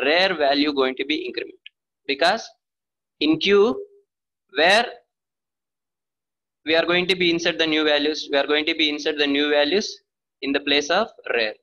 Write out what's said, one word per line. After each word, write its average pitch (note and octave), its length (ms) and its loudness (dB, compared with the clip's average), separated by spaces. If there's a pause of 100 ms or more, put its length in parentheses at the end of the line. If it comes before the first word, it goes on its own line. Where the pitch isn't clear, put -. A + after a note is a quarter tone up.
rear F3 320 2
value D3 380 0
going C3 240 0
to C#3 80 -6
be D3+ 220 -6
increment, - 320 -10 (480)
because E3+ 420 -2 (720)
in D#3 180 2
queue G3+ 460 2 (720)
where G3 300 4 (1800)
we D3+ 100 0
are E3 120 2
going F3 200 0
to F#3 80 0
be F3 160 0
insert E3+ 280 -2
the D#3+ 80 0
new D#3 180 0
values, D3+ 480 -2
we C#3 60 2
are C3+ 80 0
going D3 180 0
to E3 100 0
be D#3+ 140 0
insert D3 300 -4
the D3 80 0
new C#3+ 240 0
values D3 440 0 (460)
in C#3 120 -4
the C#3+ 80 -2
place C#3+ 280 0
of G3+ 200 0 (260)
rear. A2 180 -2 (100)